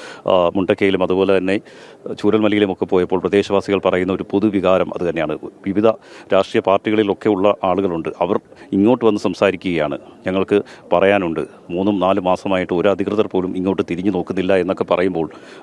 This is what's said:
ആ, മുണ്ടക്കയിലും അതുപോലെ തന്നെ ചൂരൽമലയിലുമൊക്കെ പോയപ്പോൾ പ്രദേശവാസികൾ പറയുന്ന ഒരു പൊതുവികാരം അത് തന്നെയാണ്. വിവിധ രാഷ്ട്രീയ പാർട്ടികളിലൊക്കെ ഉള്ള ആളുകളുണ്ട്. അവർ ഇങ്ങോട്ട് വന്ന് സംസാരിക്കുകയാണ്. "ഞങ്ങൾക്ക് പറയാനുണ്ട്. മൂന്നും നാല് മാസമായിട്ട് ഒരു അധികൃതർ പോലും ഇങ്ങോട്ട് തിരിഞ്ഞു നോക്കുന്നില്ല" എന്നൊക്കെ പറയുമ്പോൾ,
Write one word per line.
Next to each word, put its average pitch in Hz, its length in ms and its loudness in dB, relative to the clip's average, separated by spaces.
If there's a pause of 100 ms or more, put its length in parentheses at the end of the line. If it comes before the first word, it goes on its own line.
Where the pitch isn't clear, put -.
(200)
ആ, 90 360 4
മുണ്ടക്കയിലും 95 480 2
അതുപോലെ 95 340 2
തന്നെ 95 220 -2 (600)
ചൂരൽമലയിലുമൊക്കെ 104 680 2
പോയപ്പോൾ 90 340 0
പ്രദേശവാസികൾ 98 680 0
പറയുന്ന 92 280 0
ഒരു 90 180 -4
പൊതുവികാരം 92 640 0
അത് 87 160 -4
തന്നെയാണ്. 78 300 -4 (260)
വിവിധ 101 220 0 (460)
രാഷ്ട്രീയ 95 280 0
പാർട്ടികളിലൊക്കെ 104 680 0
ഉള്ള 101 340 2
ആളുകളുണ്ട്. 90 460 -2 (120)
അവർ 90 180 0 (320)
ഇങ്ങോട്ട് 117 340 2
വന്ന് 104 140 2
സംസാരിക്കുകയാണ്. 87 800 -2 (300)
"ഞങ്ങൾക്ക് 95 340 0 (320)
പറയാനുണ്ട്. 87 460 2 (300)
മൂന്നും 95 300 -2
നാല് 92 200 0
മാസമായിട്ട് 92 540 -2
ഒരു 90 160 0
അധികൃതർ 98 380 -2
പോലും 92 300 -4
ഇങ്ങോട്ട് 92 320 -2
തിരിഞ്ഞു 92 220 -2
നോക്കുന്നില്ല" 92 440 -2
എന്നൊക്കെ 92 280 -2
പറയുമ്പോൾ, 87 460 -2 (340)